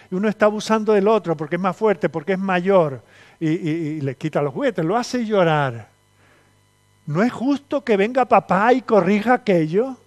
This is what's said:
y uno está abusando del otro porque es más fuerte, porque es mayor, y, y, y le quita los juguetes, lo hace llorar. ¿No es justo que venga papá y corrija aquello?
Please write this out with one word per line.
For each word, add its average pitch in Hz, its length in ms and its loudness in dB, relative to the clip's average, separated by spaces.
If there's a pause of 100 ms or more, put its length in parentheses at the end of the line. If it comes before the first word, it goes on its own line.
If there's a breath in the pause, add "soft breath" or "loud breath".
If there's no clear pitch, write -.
y 190 60 -6
uno 208 140 0
está 208 160 0
abusando 214 480 0
del 202 160 4
otro 170 260 0
porque 156 220 -6
es 175 40 -4
más 185 140 -2
fuerte, 208 320 0
porque 160 260 -4
es 185 60 -4
mayor, 180 640 2 (380 soft breath)
y, 156 100 -2
y, 175 200 -2 (280)
y 151 40 -8
le 135 140 -6
quita 156 260 -4
los 143 120 -2
juguetes, 220 320 -2
lo 180 100 -2
hace 247 300 -4
llorar. 151 640 0 (1200 soft breath)
¿No 156 140 -2
es 240 120 0
justo 277 500 -4
que 214 140 0
venga 247 260 0
papá 214 480 2
y 254 120 2
corrija 208 500 2
aquello? 202 720 0